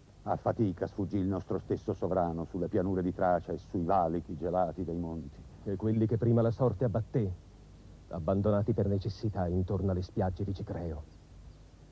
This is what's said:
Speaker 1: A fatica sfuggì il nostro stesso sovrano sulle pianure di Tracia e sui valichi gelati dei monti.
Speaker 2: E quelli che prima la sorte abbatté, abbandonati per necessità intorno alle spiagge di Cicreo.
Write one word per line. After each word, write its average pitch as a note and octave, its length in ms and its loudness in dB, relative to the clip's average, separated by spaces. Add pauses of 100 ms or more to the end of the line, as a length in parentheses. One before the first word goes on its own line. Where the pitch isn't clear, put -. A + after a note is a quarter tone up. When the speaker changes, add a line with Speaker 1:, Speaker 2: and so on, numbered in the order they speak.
(220)
Speaker 1:
A F2+ 140 0
fatica F#2+ 500 0
sfuggì G2 320 -2
il F#2 80 2
nostro F#2+ 320 0
stesso - 340 -2
sovrano E2+ 520 0
sulle E2+ 240 -2
pianure F#2 340 2
di F2+ 100 0
Tracia F2 400 2
e D#2+ 60 -4
sui F2+ 260 -4
valichi F2 520 2
gelati F2 480 0
dei E2+ 140 -4
monti. E2 500 -8 (140)
Speaker 2:
E G2 140 -4
quelli A2 300 2
che A2+ 100 2
prima A#2 240 4
la A2+ 100 4
sorte A#2+ 340 2
abbatté, A2 460 0 (800)
abbandonati G2+ 640 2
per G2+ 160 2
necessità G2 580 -2
intorno F#2 440 2
alle F#2 120 2
spiagge F#2 400 -2
di G2 120 -2
Cicreo. E2+ 480 -6 (880)